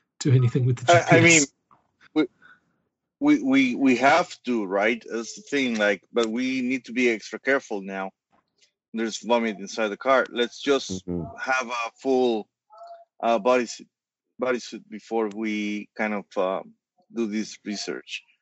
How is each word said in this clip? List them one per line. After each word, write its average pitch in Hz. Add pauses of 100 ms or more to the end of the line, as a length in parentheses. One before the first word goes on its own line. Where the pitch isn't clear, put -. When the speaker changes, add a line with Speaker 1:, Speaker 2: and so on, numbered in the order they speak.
(200)
Speaker 1:
do 143
anything 127
with 123
the - (180)
Speaker 2:
I, 170
I -
mean, 165
Speaker 1:
G 139
P -
S. - (680)
Speaker 2:
we, 151 (920)
we, 147
we, 131
we 131
have 151 (100)
to, 117
right? 101
That's 113
the 104
thing, 131
like, 104 (100)
but 117
we 127
need 123
to 120
be 120
extra 107
careful 131
now. 95 (840)
There's 113
vomit 113
inside 104
the 98
car. 131
Let's 117
just 123
Speaker 3:
Mm-hmm. 87 (140)
Speaker 2:
have 131
a 117 (120)
full, 127 (760)
uh, 117
bodysuit, 123 (520)
bodysuit 123
before 107
we 104
kind 107
of, 98 (120)
uh, 92 (520)
do 113
this 104
research. 90 (200)